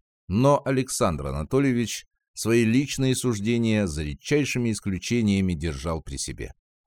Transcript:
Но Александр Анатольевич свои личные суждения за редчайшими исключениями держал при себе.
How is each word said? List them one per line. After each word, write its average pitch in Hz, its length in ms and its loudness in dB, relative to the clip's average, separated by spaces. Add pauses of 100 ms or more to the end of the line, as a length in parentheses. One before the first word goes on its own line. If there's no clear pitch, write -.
(280)
Но 131 360 4
Александр 120 640 -2
Анатольевич 117 800 -2 (280)
свои 117 300 2
личные 131 500 2
суждения 113 720 0
за 78 180 -4
редчайшими 123 680 -2
исключениями 98 800 0
держал 78 480 -4
при - 140 -10
себе. - 360 -10 (340)